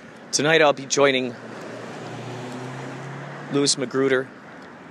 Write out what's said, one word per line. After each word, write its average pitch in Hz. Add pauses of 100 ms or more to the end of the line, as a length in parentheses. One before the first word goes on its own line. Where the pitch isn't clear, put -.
(320)
Tonight 156
I'll 147
be 135
joining 131 (2250)
Louis 143
Magruder 135 (640)